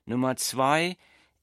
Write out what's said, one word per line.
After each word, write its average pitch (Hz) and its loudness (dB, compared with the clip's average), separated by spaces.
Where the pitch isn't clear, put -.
Nummer 127 -2
zwei, 156 0